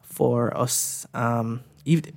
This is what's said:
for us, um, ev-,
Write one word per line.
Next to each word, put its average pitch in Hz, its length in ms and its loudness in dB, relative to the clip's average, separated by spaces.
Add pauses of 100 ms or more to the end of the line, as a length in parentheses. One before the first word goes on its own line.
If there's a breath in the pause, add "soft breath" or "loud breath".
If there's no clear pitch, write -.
for 120 540 0
us, - 580 -2
um, 117 500 -2 (220)
ev-, 165 300 2